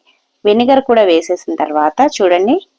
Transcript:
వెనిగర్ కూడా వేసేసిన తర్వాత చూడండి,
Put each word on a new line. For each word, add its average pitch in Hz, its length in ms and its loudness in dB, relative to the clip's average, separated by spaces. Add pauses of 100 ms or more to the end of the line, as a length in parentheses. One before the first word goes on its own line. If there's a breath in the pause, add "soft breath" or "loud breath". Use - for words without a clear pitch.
(460)
వెనిగర్ 247 420 2
కూడా 226 200 2
వేసేసిన 170 520 -2
తర్వాత 151 360 -2 (200)
చూడండి, 185 380 0 (240)